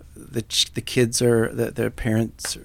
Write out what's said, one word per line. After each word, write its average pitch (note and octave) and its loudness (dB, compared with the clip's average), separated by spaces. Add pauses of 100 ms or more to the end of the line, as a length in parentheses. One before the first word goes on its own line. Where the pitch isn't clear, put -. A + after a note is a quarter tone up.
(160)
the B2 -6
ch-, - 0
the A#2 -2
kids A#2+ 2
are, A#2 4
the, A#2 -2
their A2+ -2
parents, - -2